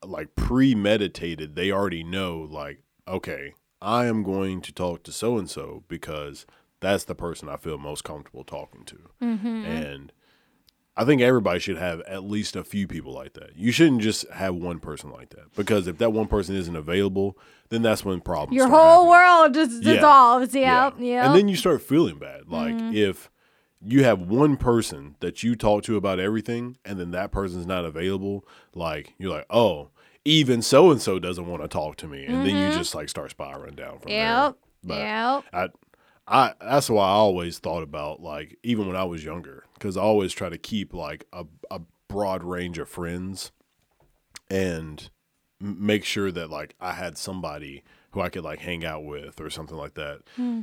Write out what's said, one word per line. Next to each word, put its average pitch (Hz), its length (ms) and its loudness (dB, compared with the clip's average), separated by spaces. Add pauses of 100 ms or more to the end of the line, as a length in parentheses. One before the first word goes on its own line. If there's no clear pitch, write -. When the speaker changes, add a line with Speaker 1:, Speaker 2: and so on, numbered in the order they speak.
Speaker 1:
like, 92 300 -12
premeditated, 101 1200 0
they 90 160 -2
already 95 320 -2
know, 85 460 -8
like, 73 340 -14 (240)
"Okay, 78 460 -10 (280)
I 117 240 0
am 110 180 -2
going 95 380 -4
to - 120 -16
talk 90 300 -6
to - 80 -20
so-and-so 82 760 -6
because 76 580 -12 (340)
that's 95 240 0
the 87 120 -10
person 80 340 -10
I 71 80 -10
feel 78 200 -10
most 73 260 -12
comfortable 71 400 -16
talking - 420 -16
to." - 120 -20 (240)
Speaker 2:
Mm-hmm. 226 440 -6
Speaker 1:
And 76 480 -10 (840)
I 110 80 0
think 131 180 6
everybody 110 380 4
should 87 180 -6
have 85 240 -4
at 95 220 -12
least 104 320 -6
a 95 80 -8
few 98 240 -6
people 65 260 -12
like 131 200 -16
that. - 240 -20
You 110 140 0
shouldn't 139 300 4
just 107 280 -2
have 92 260 -4
one 85 240 -6
person 73 320 -14
like 64 200 -20
that, - 240 -20
because 101 320 0
if 85 100 -8
that 117 160 2
one 107 140 -2
person 98 280 -2
isn't 85 200 -6
available, 95 600 -2 (320)
then 113 120 -2
that's 110 240 2
when 92 160 -4
problems 80 340 -4
Speaker 2:
Your 262 120 4
Speaker 1:
start 302 140 8
Speaker 2:
whole 339 320 10
Speaker 1:
happening. 349 300 10
Speaker 2:
world 294 100 6
just 240 300 0
Speaker 1:
Yeah. 311 120 6
Speaker 2:
dissolves. 262 600 8
Yep, 262 440 4
Speaker 1:
Yeah. 240 60 -6
Speaker 2:
yep. 247 200 0
Speaker 1:
And 139 100 6
then 202 140 6
you 185 80 0
start 156 240 2
feeling 135 360 2
bad. 139 300 -16
Like, 78 280 -4
Speaker 2:
Mm-hmm. 226 200 -6
Speaker 1:
if 101 340 0 (520)
you 127 220 4
have 107 200 4
one 131 340 4
person 82 640 0
that - 200 -6
you 117 140 0
talk 104 280 2
to 113 120 -2
about 95 240 -2
everything 120 640 -4
and 101 160 -10
then 87 120 -8
that 92 200 -6
person's 92 340 -6
not 90 200 -4
available, 95 600 -6 (300)
like, 80 420 -8
you're 95 140 -8
like, 76 180 -8
"Oh, 90 380 2 (380)
even 139 360 4
so-and-so 131 560 6
doesn't 87 300 -6
wanna 80 220 -8
talk 78 280 -8
to 80 100 -14
me." 71 180 -14
And 262 200 -2
then 95 120 0
you 294 140 0
Speaker 2:
Mm-hmm. 311 60 -2
Speaker 1:
just, 349 160 -6
like, 73 140 -10
start 69 240 -10
spiraling 69 440 -14
down 67 240 -16
from - 120 -12
Speaker 2:
Yep. 220 240 -2 (160)
Speaker 1:
there. - 20 -14 (300)
But 180 140 -8
Speaker 2:
Yep. 220 460 -4 (100)
Speaker 1:
I, 180 140 -2 (600)
I, 120 320 4
that's 127 300 0
why 104 160 4
I 92 60 4
always 92 480 2
thought 85 220 -6
about, 76 400 -10
like, 76 420 -14
even 113 220 -2
when 92 120 -4
I 92 80 -2
was 85 180 -8
younger, 69 400 -14 (160)
'cause 98 160 -6
I 92 60 -2
always 104 320 4
try 92 160 -8
to 85 80 -12
keep, - 360 -8
like, 76 380 -12
a, 87 140 -14 (260)
a 95 80 -12 (300)
broad 98 340 -4
range 87 360 -8
of 73 100 -10
friends 90 640 -10 (960)
and 82 600 -6 (520)
m-, 98 240 -8
make 107 180 2
sure 98 300 -4
that, 85 160 -10
like, 76 320 -14
I 90 100 -8
had 82 260 -10
somebody 73 680 -12 (280)
who 104 80 -8
I 90 80 -2
could, 87 160 -10
like, 76 160 -10
hang 85 240 -8
out 78 220 -10
with 73 340 -14
or 78 100 -12
something 78 280 -14
like 73 160 -14
that. 73 260 -12 (160)
Speaker 2:
Hmm. 240 280 -6